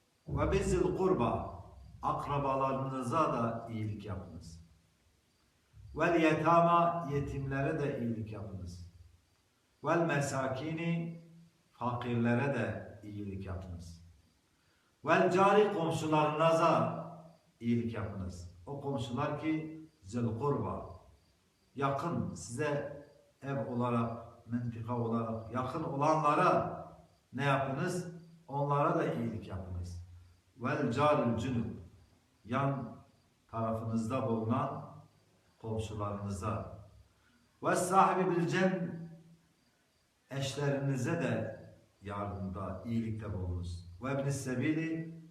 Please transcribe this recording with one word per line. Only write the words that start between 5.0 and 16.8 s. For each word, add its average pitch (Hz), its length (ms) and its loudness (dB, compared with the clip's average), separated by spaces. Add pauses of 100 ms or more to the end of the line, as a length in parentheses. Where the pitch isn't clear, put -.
"Vel 165 260 4
yetama", 170 920 6
yetimlere 139 680 -2
de 135 200 -2
iyilik 110 320 -4
yapınız. 92 600 -10 (920)
"Vel 165 220 2
mesakini", 156 1120 -2 (540)
fakirlere 120 840 0
de 101 480 -4
iyilik 98 440 -8
yapınız. 87 600 -10 (960)
"Vel 180 260 6
cari", 202 420 8
komşularınıza 160 1300 4 (600)